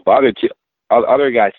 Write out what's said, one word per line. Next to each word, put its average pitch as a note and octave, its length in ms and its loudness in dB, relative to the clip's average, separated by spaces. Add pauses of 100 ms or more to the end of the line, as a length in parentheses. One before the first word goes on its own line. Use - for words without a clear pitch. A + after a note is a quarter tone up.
but G#2+ 140 2
other C3 140 2
two, - 160 -6 (420)
o-, A#2 140 2
other C3+ 260 0
guys G#2+ 280 0